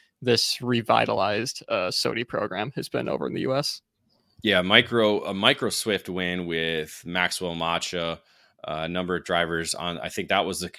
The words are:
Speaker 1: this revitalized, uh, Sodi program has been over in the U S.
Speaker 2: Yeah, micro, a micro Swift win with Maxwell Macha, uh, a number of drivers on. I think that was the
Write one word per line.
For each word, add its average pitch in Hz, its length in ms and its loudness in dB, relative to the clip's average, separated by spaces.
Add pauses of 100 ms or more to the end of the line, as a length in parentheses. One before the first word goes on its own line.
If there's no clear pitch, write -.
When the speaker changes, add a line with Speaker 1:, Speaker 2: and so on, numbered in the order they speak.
(220)
Speaker 1:
this 120 400 2
revitalized, 113 1080 2
uh, 92 200 0
Sodi 117 380 -2
program 104 480 -4
has - 140 -6
been - 180 -2
over - 200 -2
in - 60 -4
the - 80 -2
U 131 140 0
S. - 260 -2 (600)
Speaker 2:
Yeah, 98 200 4
micro, 107 640 4
a 95 100 -4
micro 113 360 2
Swift 98 400 -2
win 90 360 -2
with 82 600 -4
Maxwell 87 500 -2
Macha, 85 640 -2 (480)
uh, 76 160 -6
a 82 60 -4
number 90 260 -2
of 85 80 -4
drivers 85 500 0
on. 85 260 -6
I 78 100 -6
think - 180 -6
that 95 180 2
was 90 140 -4
the 87 200 -6